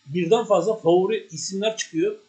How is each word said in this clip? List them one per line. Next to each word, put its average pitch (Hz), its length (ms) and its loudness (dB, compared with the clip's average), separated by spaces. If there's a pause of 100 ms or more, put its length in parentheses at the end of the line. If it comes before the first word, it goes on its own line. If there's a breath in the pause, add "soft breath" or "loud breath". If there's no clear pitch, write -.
birden 175 400 2
fazla 196 300 2
favori 185 560 2
isimler 196 460 -6
çıkıyor. 185 380 -4 (140)